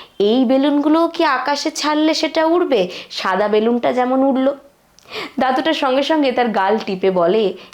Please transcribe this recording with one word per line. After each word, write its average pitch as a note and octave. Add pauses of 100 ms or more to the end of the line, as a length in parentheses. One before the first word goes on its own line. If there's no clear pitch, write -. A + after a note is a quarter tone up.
(200)
এই A3+
বেলুনগুলো C#4+
কি E4
আকাশে C#4+
ছাড়লে D4+
সেটা D#4+
উড়বে, C#4 (200)
সাদা G3
বেলুনটা A3+
যেমন B3+
উড়লো?" C4+ (840)
দাদুটা C4
সঙ্গে C4+
সঙ্গে C#4+
তার A#3+
গাল G#3
টিপে F#3+
বলে, F#3 (200)